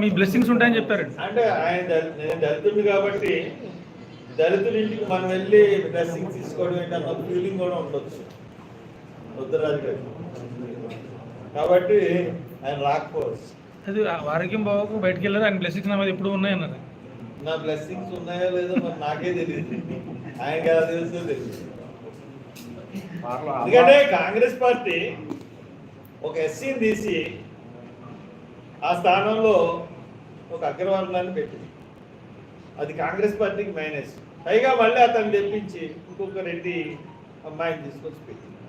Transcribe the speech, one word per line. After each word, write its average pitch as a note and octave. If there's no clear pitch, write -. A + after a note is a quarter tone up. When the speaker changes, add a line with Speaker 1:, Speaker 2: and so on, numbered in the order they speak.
Speaker 1:
మీ G#3+
బ్లెస్సింగ్స్ A3+
ఉంటాయని A#3
చెప్పారండి. G3
Speaker 2:
అంటే G#3+
ఆయన F3+
దళి-, D#3+
నేను E3
దళితుడిని G3+
కాబట్టి G3
దళితుడి G3
ఇంటికి -
మనం F#3
వెళ్ళి G3
బ్లెస్సింగ్స్ E3+
తీసుకోవడం F3+
ఏంటి E3+
అన్న E3
ఫీలింగ్ F#3
కూడా F3+
ఉండొచ్చు C#3+
రుద్రరాజు D3
గారు. B2+
కాబట్టి F3+
ఆయన C#3+
రాకపోవచ్చు. C#3+
Speaker 1:
అది G3+
ఆ -
ఆరోగ్యం F#3
బాగోక G#3
బయటికి F3+
వెళ్ళారు, G#3
ఆయన F#3+
బ్లెస్సింగ్స్ F3+
నా G3+
మీద G3
ఎప్పుడు F#3+
ఉన్నాయన్నారు. F#3
Speaker 2:
నా D#3+
బ్లెస్సింగ్స్ D#3
ఉన్నాయో F3
లేదో F3+
మరి E3
నాకే E3
తెలియదు, -
ఆయనకి D#3+
ఎలా D#3+
తెలుసో E3+
తెలియదు. A#2+
Speaker 3:
పార్లో C#3+
Speaker 2:
ఎందుకంటే A#3+
కాంగ్రెస్ A3+
పార్టీ G3+
ఒక D#3
ఎస్సీని C4
తీసి G#3
ఆ E3
స్థానంలో G#3
ఒక D#3+
అగ్రవర్ణాన్ని F3+
పెట్టింది, -
అది D3+
కాంగ్రెస్ G3
పార్టీకి G3
మైనస్. D3+
పైగా A#3
మళ్ళీ A3+
అతను A3+
తెప్పించి G3
ఇంకొక F#3+
రెడ్డి E3+
అమ్మాయిని D#3
తీసుకొచ్చి -
పెట్టింది. -